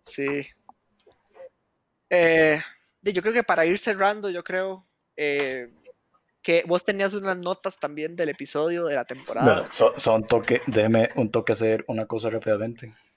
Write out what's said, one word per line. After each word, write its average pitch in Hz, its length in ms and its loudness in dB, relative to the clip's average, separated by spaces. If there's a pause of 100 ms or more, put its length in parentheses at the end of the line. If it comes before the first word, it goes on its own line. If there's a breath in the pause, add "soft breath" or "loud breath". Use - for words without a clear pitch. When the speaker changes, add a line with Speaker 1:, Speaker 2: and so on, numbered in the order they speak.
Speaker 1:
Sí. 139 440 -6 (1700)
Eh, 160 500 4 (420 loud breath)
y 208 100 -2
yo 180 100 0
creo 220 120 -2
que 240 100 2
para 170 220 2
ir 185 120 0
cerrando, 202 520 0
yo 175 120 -6
creo, 185 440 -6 (300)
eh, 139 540 -2 (720)
que 170 240 4
vos 175 180 0
tenías 196 300 0
unas 196 220 -4
notas 180 420 -6
también 151 380 -8
del 165 140 -2
episodio 156 560 -4
de 147 80 -2
la 123 100 -2
temporada. 127 500 0
Speaker 2:
Bueno, - 160 -4
so-, - 260 4
so 117 180 2
un 110 120 0
toque, 120 400 2
déjeme 110 500 4
un 113 140 -2
toque 113 220 0
hacer 110 360 0
una 110 180 -4
cosa 113 240 -4
rápidamente. 110 640 -4 (220)